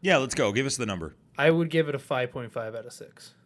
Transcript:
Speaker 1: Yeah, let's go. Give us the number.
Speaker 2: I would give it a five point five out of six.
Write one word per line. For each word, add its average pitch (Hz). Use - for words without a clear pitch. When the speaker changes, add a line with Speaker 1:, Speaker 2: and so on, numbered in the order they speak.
Speaker 1:
Yeah, 180
let's 131
go. 110
Give 123
us 135
the 120
number. 85
Speaker 2:
I 147
would 165
give 156
it 143
a 135
five 127
point 120
five 113
out 113
of 120
six. -